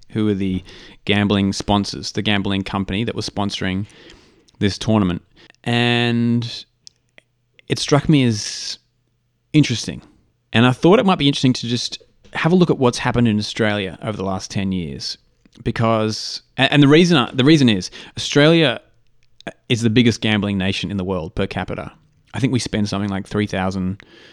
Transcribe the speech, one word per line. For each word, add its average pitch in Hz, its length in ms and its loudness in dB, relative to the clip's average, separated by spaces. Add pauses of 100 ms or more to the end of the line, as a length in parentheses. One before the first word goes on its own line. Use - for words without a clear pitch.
(120)
who 110 160 -2
are 104 60 2
the 95 300 -2 (420)
gambling 101 480 2
sponsors, - 580 -2
the - 100 -4
gambling 98 420 -2
company 98 420 -4
that 110 100 -6
was 110 140 -8
sponsoring 98 580 -4 (720)
this 101 180 0
tournament. 104 460 0 (400)
And 120 1040 0 (1000)
it 135 120 -4
struck - 280 0
me 147 160 4
as - 540 -4 (760)
interesting. 117 480 0 (520)
And 113 120 6
I 127 80 4
thought 175 260 4
it 226 60 0
might 185 120 2
be 147 100 0
interesting 135 260 2
to 120 140 -6
just - 360 -6 (300)
have - 180 0
a 185 40 4
look 175 140 4
at 143 80 0
what's 123 220 2
happened 120 280 0
in 107 120 2
Australia 104 600 -4
over 107 140 -6
the 95 80 -8
last 95 280 -6
ten 95 200 -4
years. 78 460 -8 (460)
Because, 113 800 -2 (160)
a-, 131 140 2
and 143 120 6
the 139 40 8
reason 170 300 6
I, 120 140 0
the 127 120 0
reason 139 240 6
is, 98 220 2 (260)
Australia 147 680 2 (880)
is 113 120 0
the 117 80 2
biggest 113 320 4
gambling 101 360 0
nation 95 340 -4
in 101 60 -6
the 95 60 -4
world 90 320 -6
per 98 120 -2
capita. - 440 -8 (420)
I 107 60 -8
think 131 140 0
we 123 60 0
spend 104 300 -4
something 104 200 -4
like 98 180 -8
three 104 200 -2
thousand 95 560 -4 (300)